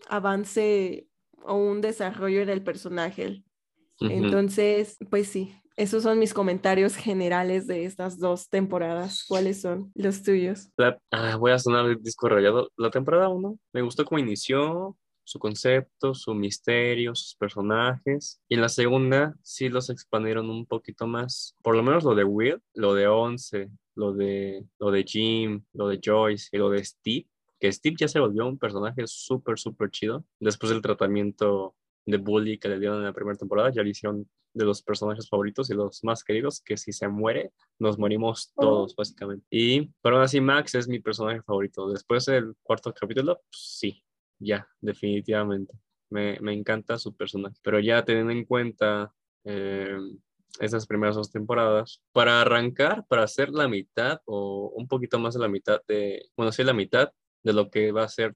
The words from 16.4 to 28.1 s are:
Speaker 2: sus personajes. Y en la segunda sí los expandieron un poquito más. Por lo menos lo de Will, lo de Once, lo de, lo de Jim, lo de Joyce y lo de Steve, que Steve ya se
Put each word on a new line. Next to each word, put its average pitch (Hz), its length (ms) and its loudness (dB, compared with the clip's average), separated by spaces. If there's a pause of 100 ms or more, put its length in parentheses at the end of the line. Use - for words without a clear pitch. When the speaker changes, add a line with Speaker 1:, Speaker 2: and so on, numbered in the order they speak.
Speaker 2:
sus - 200 -10
personajes. 117 1120 -2
Y 123 60 0
en 117 80 4
la 117 80 4
segunda 131 720 2
sí - 280 -6
los 127 200 -2
expandieron 113 600 -4
un 113 160 -8
poquito 113 400 -8
más. 120 560 -6
Por 113 120 4
lo 113 60 6
menos 151 220 4
lo 127 100 4
de 101 100 4
Will, 110 380 0 (140)
lo 101 180 2
de 101 140 4
Once, 110 640 0 (240)
lo 101 180 -2
de, 98 540 -4 (100)
lo 101 140 0
de 98 120 2
Jim, 110 600 -2 (100)
lo 101 140 -4
de 98 160 -2
Joyce 107 480 2
y 101 80 -2
lo 98 100 4
de 98 160 0
Steve, - 400 -6 (340)
que 98 120 2
Steve 160 260 -2
ya 156 100 0
se 147 120 0